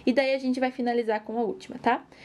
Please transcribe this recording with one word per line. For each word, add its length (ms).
E 80
daí 220
a 40
gente 200
vai 140
finalizar 500
com 160
a 40
última, 360
tá? 260